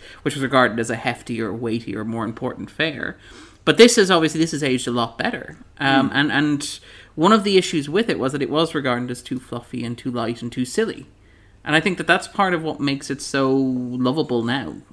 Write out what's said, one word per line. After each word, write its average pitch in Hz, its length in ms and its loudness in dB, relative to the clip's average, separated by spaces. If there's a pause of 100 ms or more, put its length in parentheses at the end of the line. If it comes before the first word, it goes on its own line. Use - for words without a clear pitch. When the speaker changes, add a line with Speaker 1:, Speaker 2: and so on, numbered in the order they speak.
(220)
Speaker 1:
which 143 140 -4
was 139 80 -6
regarded 123 360 2
as 113 100 -2
a 117 60 -4
heftier, 113 640 -6
weightier, 117 480 -6
more 113 180 -4
important 117 480 -8
fare. - 460 -6 (480)
But 151 120 4
this 226 200 10
is 190 120 6
obviously, 160 300 2
this 165 140 0
is 147 100 -4
aged 127 240 0
a 120 40 -2
lot 120 260 -2
better. - 400 -6 (220)
Um, 135 300 4
Speaker 2:
Mm. - 40 -4
Speaker 1:
and, 139 180 2
and 143 480 0 (360)
one 180 180 4
of 208 100 6
the 196 140 4
issues 151 320 0
with 208 200 0
it 151 100 -2
was 131 120 0
that 143 100 -2
it 123 80 -2
was 160 240 0
regarded 123 380 -2
as 120 100 -10
too - 180 -6
fluffy 120 440 -10
and 120 140 -8
too 127 140 -6
light 117 300 -4
and 117 100 -8
too 127 120 -2
silly. - 440 -4 (560)
And 151 120 0
I 160 40 4
think 180 200 0
that 165 80 -6
that's 180 200 2
part 185 280 0
of 160 80 -2
what 156 160 -6
makes 139 320 -4
it 131 100 -8
so 135 340 0
lovable 127 880 0
now, 117 340 -4 (160)